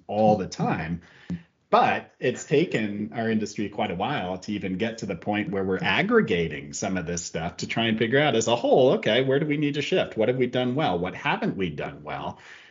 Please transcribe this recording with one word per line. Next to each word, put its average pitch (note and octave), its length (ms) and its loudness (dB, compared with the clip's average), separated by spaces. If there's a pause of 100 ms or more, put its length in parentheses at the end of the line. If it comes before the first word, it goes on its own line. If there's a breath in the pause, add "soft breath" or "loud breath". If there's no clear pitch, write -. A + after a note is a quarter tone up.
all G#2+ 300 4
the F2+ 100 -2
time. E2+ 540 -4 (680 loud breath)
But G#3+ 480 2
it's B2 260 -2
taken A2 680 0
our A2+ 160 -2
industry G#2 380 -2
quite G2+ 240 -4
a - 20 -6
while F#2+ 440 -4
to G#2+ 140 -8
even F#2 240 -4
get A2+ 220 -4
to G#2+ 80 -10
the F#2+ 80 -4
point G#2 380 -2
where G2 100 0
we're F#2+ 180 0
aggregating F2 920 0
some F#2+ 240 -4
of E2+ 100 -6
this F2 160 -4
stuff E2 360 -8
to G#2+ 100 -8
try A2+ 160 -2
and A2 120 0
figure A#2 220 2
out D3+ 160 4
as A2+ 140 2
a - 80 4
whole, F#3+ 380 4
okay, C3 280 2
where C3+ 160 2
do D#3 80 4
we D3 100 0
need D3 180 0
to D3 80 -2
shift? - 340 0
What A2 120 2
have B2+ 80 2
we B2 120 2
done B2 260 0
well? B2+ 240 0
What F2+ 160 -4
haven't F#3 420 -2
we F#2 140 -2
done C#2+ 320 -8
well? D2 380 -8 (300 loud breath)